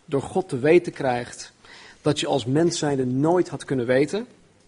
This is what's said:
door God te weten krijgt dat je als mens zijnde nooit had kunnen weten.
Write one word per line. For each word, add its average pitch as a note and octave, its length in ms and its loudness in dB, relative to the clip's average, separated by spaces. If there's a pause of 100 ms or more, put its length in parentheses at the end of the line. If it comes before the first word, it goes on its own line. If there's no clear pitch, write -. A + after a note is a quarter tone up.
door C#3 180 -2
God - 260 -4
te C3+ 100 -4
weten E3+ 340 4
krijgt B2 600 -6 (500)
dat D3 180 0
je D#3+ 60 -4
als C#3+ 180 0
mens D#3 340 2
zijnde C#3 280 0
nooit D#3 420 2
had - 160 -10
kunnen B2+ 220 -2
weten. D3 400 2 (420)